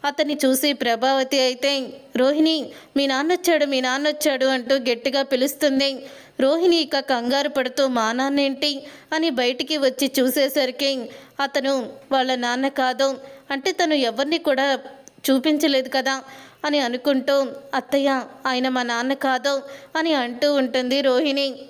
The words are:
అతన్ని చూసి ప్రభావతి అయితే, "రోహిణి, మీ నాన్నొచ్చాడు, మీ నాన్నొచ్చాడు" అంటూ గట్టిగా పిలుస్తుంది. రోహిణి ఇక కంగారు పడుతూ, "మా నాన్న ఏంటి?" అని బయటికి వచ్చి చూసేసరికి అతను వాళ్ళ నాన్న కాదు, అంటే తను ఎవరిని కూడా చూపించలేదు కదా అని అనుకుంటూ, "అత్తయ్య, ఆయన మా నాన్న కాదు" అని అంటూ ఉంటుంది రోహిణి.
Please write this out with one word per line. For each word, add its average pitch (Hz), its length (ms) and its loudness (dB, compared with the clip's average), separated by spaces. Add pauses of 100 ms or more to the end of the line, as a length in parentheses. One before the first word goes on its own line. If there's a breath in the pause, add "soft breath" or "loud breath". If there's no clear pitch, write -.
అతన్ని 285 380 0
చూసి 269 280 2
ప్రభావతి 262 640 0
అయితే, 254 480 0 (280)
"రోహిణి, 294 500 2 (320 loud breath)
మీ 277 100 2
నాన్నొచ్చాడు, 311 580 2
మీ 269 160 0
నాన్నొచ్చాడు" 277 640 0
అంటూ 262 300 0
గట్టిగా 247 460 0
పిలుస్తుంది. 277 720 0 (440 loud breath)
రోహిణి 330 380 4
ఇక 285 220 0
కంగారు 269 500 0
పడుతూ, 269 380 0
"మా 226 240 0
నాన్న 277 280 0
ఏంటి?" 277 440 -2 (300 loud breath)
అని 320 160 0
బయటికి 254 480 -2
వచ్చి 262 420 0
చూసేసరికి 262 880 0 (300 loud breath)
అతను 269 500 -2 (220)
వాళ్ళ 262 240 2
నాన్న 247 320 -2
కాదు, 262 500 0 (340 loud breath)
అంటే 277 200 -2
తను 339 220 0
ఎవరిని 277 440 0
కూడా 269 420 0 (500)
చూపించలేదు 269 600 2
కదా 262 340 -2 (420 loud breath)
అని 294 140 2
అనుకుంటూ, 269 680 0 (280)
"అత్తయ్య, 269 500 0 (220)
ఆయన 254 240 0
మా 254 140 0
నాన్న 254 300 -2
కాదు" 269 480 0 (340 loud breath)
అని 320 180 0
అంటూ 254 400 0
ఉంటుంది 254 480 0
రోహిణి. 269 520 2 (160)